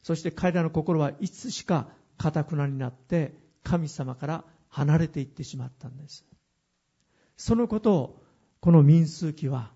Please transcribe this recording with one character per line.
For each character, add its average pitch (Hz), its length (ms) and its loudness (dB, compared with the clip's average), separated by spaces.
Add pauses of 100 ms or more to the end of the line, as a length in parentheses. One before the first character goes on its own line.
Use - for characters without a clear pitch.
そ 165 140 -4
し 160 80 -10
て 170 80 -4
彼 180 220 -2
ら 175 100 2
の 160 80 -2
心 160 280 0
は 143 200 0
い 196 100 -6
つ - 220 -14
し - 140 -12
か 160 240 -2 (280)
頑 151 400 -4
な 143 80 -2
に 139 140 -6
な 131 80 -6
っ 123 60 -8
て、 160 420 -4 (280)
神 170 240 -2
様 131 280 -8
か 135 100 -12
ら 160 200 -6 (240)
離 143 280 2
れ 160 100 2
て - 120 -8
い 135 40 -6
っ 127 40 -10
て - 160 -16
し - 140 -14
ま 127 100 -10
っ 123 100 -14
た - 100 -18
ん 123 100 -18
で 147 100 -20
す。 - 180 -20 (1120)
そ - 180 0
の 233 120 0
こ 220 120 -4
と 208 160 2
を、 - 280 -6 (360)
こ 175 120 4
の 165 100 10
民 160 240 8
数 156 280 -6
記 151 140 -8
は 127 280 -6